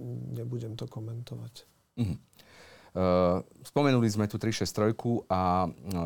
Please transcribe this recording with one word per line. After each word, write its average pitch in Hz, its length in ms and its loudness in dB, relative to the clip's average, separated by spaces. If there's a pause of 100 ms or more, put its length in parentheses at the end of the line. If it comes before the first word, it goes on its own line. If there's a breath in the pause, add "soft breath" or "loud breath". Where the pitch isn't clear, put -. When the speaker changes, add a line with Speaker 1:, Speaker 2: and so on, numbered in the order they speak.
(340)
Speaker 1:
nebudem 117 420 -8
to 123 100 -10
komentovať. 117 800 -12 (320)
Speaker 2:
Mhm. 95 180 -2 (800 loud breath)
Eh, 90 440 4 (240)
spomenuli 131 460 4
sme 104 200 2
tu 104 80 -6
tri 110 160 -2
šesť 107 220 -4
trojku 113 520 0
a, 92 400 2
eh, 80 60 -4 (340)